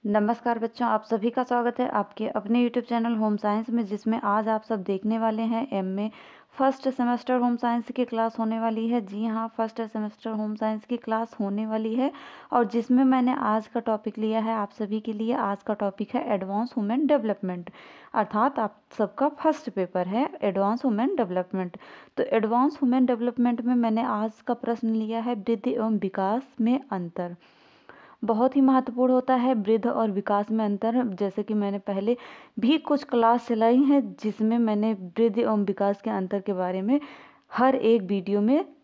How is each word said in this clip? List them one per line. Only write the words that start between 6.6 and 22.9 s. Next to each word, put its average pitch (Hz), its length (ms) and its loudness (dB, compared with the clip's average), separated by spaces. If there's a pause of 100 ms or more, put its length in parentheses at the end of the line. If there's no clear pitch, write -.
सेमेस्टर 247 500 0
होम 240 180 2
साइंस 233 340 -2
की 254 140 0
क्लास 226 340 -4
होने 226 220 -2
वाली 226 280 -2
है। 240 120 0
जी 202 240 -6
हाँ, 226 320 -2
फर्स्ट 226 260 -4
सेमेस्टर 214 480 -6
होम 214 240 -4
साइंस 220 300 -4
की 247 120 -4
क्लास 226 440 -4
होने 202 260 -2
वाली 220 280 -2
है 262 180 0 (400)
और 240 120 4
जिसमें 233 400 2
मैंने 254 300 4
आज 214 320 0
का - 140 -6
टॉपिक 220 380 -4
लिया 220 220 0
है 220 140 -2
आप 208 160 -4
सभी 214 300 -4
के 220 120 -6
लिए। 220 220 -2
आज 202 280 -2
का 214 120 -2
टॉपिक 202 400 -6
है 247 100 -2 (100)
एडवांस 202 440 -4
ह्यूमन 233 280 0
डेवलपमेंट, 185 640 0 (440)
अर्थात 220 440 0
आप 214 220 -4 (180)
सबका 226 300 0
फर्स्ट 302 420 -2
पेपर 180 360 -2
है 233 220 -2 (140)
एडवांस 196 420 0
ह्यूमन 254 320 0
डेवलपमेंट। 180 600 -2 (400)
तो - 60 -2
एडवांस 233 540 2
ह्यूमन 254 300 2